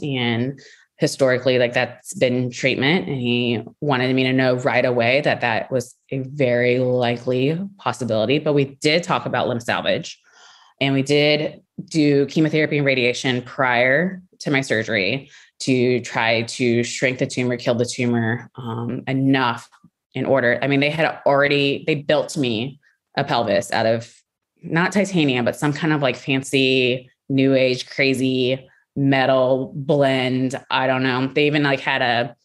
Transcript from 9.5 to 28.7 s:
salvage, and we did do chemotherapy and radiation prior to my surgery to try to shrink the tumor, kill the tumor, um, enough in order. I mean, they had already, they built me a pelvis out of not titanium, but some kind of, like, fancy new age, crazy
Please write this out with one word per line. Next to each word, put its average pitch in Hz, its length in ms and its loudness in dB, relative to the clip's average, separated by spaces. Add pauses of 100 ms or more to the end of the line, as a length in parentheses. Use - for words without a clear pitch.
salvage, 90 580 -2 (600)
and 139 120 2
we 135 100 2
did 147 580 0 (240)
do 147 420 2
chemotherapy 156 500 0
and 143 80 0
radiation 123 560 0
prior 131 800 0 (180)
to 160 120 -6
my 135 100 2
surgery 113 680 -2 (300)
to 127 420 2
try 117 420 0
to 120 400 0
shrink 127 360 -2
the 139 80 0
tumor, 123 300 -4
kill 120 180 0
the 117 100 0
tumor, 120 720 -2
um, 120 520 -8
enough 135 640 0 (440)
in - 120 -6
order. 123 360 2
I 135 60 -2
mean, 139 140 2
they 143 80 2
had 156 360 -2
already, 143 600 2
they 160 80 0
built 143 420 -2
me 127 420 -4 (360)
a 139 80 0
pelvis 113 480 0
out 113 140 0
of 117 280 -2 (480)
not 165 300 0
titanium, 160 540 0
but - 100 -2
some 151 180 -2
kind 156 200 -2
of, 147 80 0
like, 127 140 0
fancy 131 920 0 (180)
new 135 260 2
age, 127 360 0
crazy 131 760 0 (300)